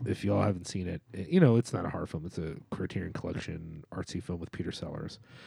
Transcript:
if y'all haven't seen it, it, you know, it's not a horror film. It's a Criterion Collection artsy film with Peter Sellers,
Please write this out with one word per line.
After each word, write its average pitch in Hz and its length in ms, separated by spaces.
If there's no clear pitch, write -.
if - 180
y'all 101 160
haven't 95 240
seen 92 220
it, 87 160
it, 95 160
you 170 100
know, 127 180
it's 120 140
not 87 140
a 82 40
horror 82 180
film. 80 180
It's 87 140
a 80 160
Criterion 92 420
Collection 80 680
artsy 90 300
film 90 160
with 85 120
Peter - 200
Sellers, - 480